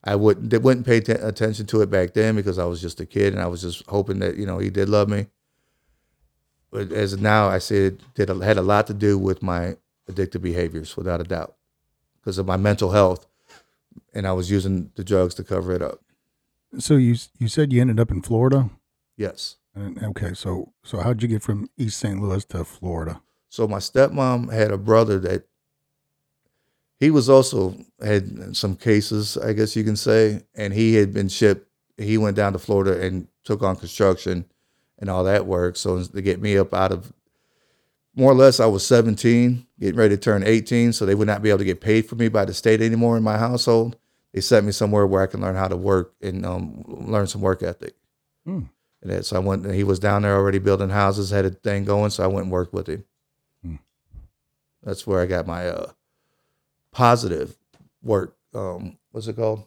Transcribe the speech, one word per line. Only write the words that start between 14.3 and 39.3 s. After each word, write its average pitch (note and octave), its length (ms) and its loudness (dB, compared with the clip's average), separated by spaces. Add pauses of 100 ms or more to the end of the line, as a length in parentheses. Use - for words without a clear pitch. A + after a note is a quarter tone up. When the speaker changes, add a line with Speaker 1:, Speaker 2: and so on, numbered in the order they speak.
Speaker 1:
was F#2 180 -2
using F#2+ 420 -2
the G2+ 80 -12
drugs F#2 340 0
to - 60 -12
cover F#2 300 -4
it F2+ 100 -4
up. - 180 -8 (760)
Speaker 2:
So D3 200 2
you B2 160 4
s-, - 260 -4
you A#2 80 -2
said C#3+ 260 0
you A#2+ 80 4
ended A#2 200 2
up A2+ 100 0
in G2 100 -4
Florida? B2+ 480 2 (480)
Speaker 1:
Yes. - 420 -10 (180)
Speaker 2:
And, G2 260 -12
okay, F#2+ 320 -8
so, F#2 380 -8 (100)
so - 160 -10
how'd A2 240 -2
you A#2+ 60 -2
get G#2+ 120 0
from G#2 380 -6
East A2 220 -4
Saint G2+ 200 -4
Louis F#2+ 260 -4
to E2+ 180 -8
Florida? E2 580 -8 (260)
Speaker 1:
So A2 200 -2
my G2+ 100 -4
stepmom B2+ 760 0
had G#2+ 200 2
a G2+ 40 -2
brother G#2+ 440 4
that F#2 260 -4 (1500)
he D3+ 140 4
was C3+ 180 4
also B2 460 6 (260)
had G2 540 -2
some F#2+ 180 -2
cases, G#2+ 640 0
I A2 160 -4
guess G#2+ 240 -2
you A2 80 -2
can G#2+ 100 0
say, A2 480 2 (140)
and G2+ 180 -6
he A2+ 220 4
had G2+ 180 4
been G2 140 -2
shipped. G2+ 400 2 (280)
He A2 220 -2
went G#2 180 0
down G2+ 180 0
to F2+ 40 -6
Florida F#2+ 420 0
and F#2 280 -6 (160)
took G#2+ 180 -4
on F#2+ 140 0
construction F2+ 680 -2 (540)
and G2+ 100 -8
all F#2 140 -2
that F#2+ 240 2
work. F2+ 300 -2
So F#2 260 -2
to F#2 200 -8
get F#2 180 -2
me G#2 180 0
up F#2 160 0
out F#2+ 160 2
of, F#2 220 -8 (1040)
more C3+ 160 6
or - 20 8
less, C3 240 8
I A#2 80 4
was G2 180 2
seventeen, A#2+ 840 4 (120)